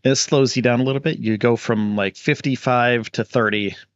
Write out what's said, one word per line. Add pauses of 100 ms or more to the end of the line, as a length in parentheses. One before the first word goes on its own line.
It
slows
you
down
a
little
bit.
You
go
from,
like,
fifty-five
to
thirty (200)